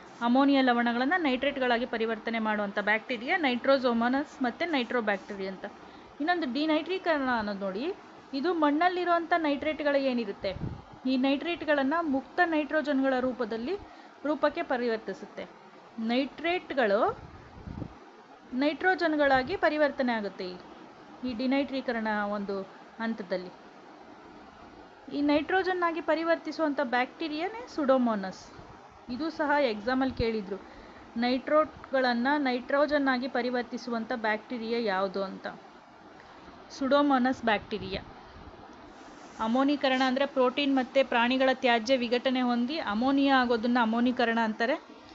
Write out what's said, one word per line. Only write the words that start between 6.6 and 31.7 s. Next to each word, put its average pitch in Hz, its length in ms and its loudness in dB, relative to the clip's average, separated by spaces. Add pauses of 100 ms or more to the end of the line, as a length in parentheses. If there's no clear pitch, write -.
ಅನ್ನೋದು 208 200 -4
ನೋಡಿ, 202 360 -4 (400)
ಇದು 302 200 0
ಮಣ್ಣಲ್ಲಿರುವಂಥ 339 800 2
ನೈಟ್ರೇಟ್ಗಳು 294 600 0
ಏನಿರುತ್ತೆ, 233 560 -2 (580)
ಈ 262 60 2
ನೈಟ್ರೇಟ್ಗಳನ್ನ 285 840 0
ಮುಕ್ತ 277 440 -2
ನೈಟ್ರೋಜನ್ಗಳ 294 760 0
ರೂಪದಲ್ಲಿ, 240 560 -4 (480)
ರೂಪಕ್ಕೆ 302 380 0
ಪರಿವರ್ತಿಸುತ್ತೆ. 220 800 -4 (540)
ನೈಟ್ರೇಟ್ಗಳು 269 1200 0 (1400)
ನೈಟ್ರೋಜನ್ಗಳಾಗಿ 294 1000 2
ಪರಿವರ್ತನೆ 302 560 2
ಆಗುತ್ತೆ 202 320 -6
ಈ, 180 120 -10 (720)
ಈ 247 60 -6
ಡಿನೈಟ್ರೀಕರಣ 262 720 -2 (240)
ಒಂದು 196 300 -4 (380)
ಹಂತದಲ್ಲಿ. 196 480 -4 (1700)
ಈ 285 40 -2
ನೈಟ್ರೋಜನ್ 349 600 2
ಆಗಿ 339 180 0
ಪರಿವರ್ತಿಸುವಂಥ 320 800 0
ಬ್ಯಾಕ್ಟೀರಿಯಾನೇ 302 920 -4
ಸುಡೋಮೋನಸ್. 240 800 0 (580)
ಇದು 285 200 -6
ಸಹ 302 200 0 (100)
ಎಕ್ಸಾಮಲ್ಲಿ 247 540 0
ಕೇಳಿದ್ರು, 220 420 -2 (600)
ನೈಟ್ರೋಟ್ಗಳನ್ನ 254 1200 2